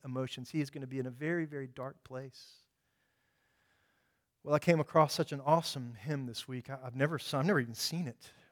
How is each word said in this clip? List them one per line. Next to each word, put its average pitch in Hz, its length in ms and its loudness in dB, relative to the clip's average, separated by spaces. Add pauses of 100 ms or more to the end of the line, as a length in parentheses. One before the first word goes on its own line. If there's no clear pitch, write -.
emotions. 131 460 -6
He 156 100 -2
is 139 100 -2
gonna 135 180 -10
be 135 100 -6
in 127 80 -2
a 127 60 -8
very, 156 320 -2
very 143 240 -8
dark 131 340 -12
place. 131 520 -14 (1900)
Well, 147 120 2
I 151 40 4
came 165 220 6
across 151 340 6
such - 160 0
an 139 100 -4
awesome 135 540 2
hymn 135 320 -4
this 117 220 -8
week. 127 200 -6
I, 135 160 -8
I've 123 120 -8
never 147 240 2
sung, - 200 -2
I've 139 60 4
never 185 140 6
even 117 140 -4
seen 160 340 -2
it. - 240 -14 (200)